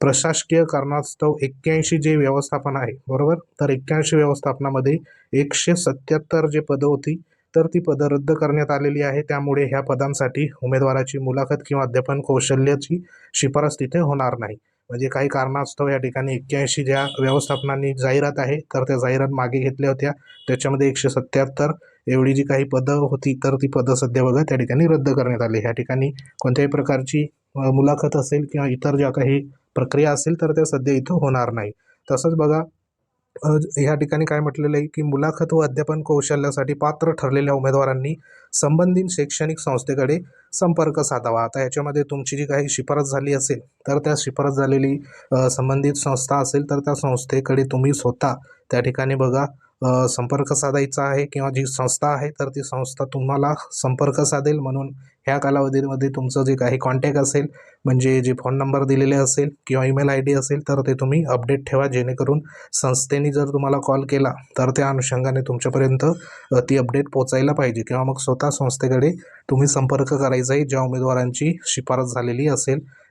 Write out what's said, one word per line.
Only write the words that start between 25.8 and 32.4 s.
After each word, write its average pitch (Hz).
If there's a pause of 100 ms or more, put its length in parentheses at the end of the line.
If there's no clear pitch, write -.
कोणत्याही 143
प्रकारची, 143 (300)
अ, -
मुलाखत 139
असेल 147
किंवा 139
इतर 131
ज्या 139
काही 139 (340)
प्रक्रिया 143
असेल, 160
तर 160
त्या 156
सध्या 139
इथं 135
होणार 131
नाही. 107 (420)
तसंच 165
बघा, 156 (800)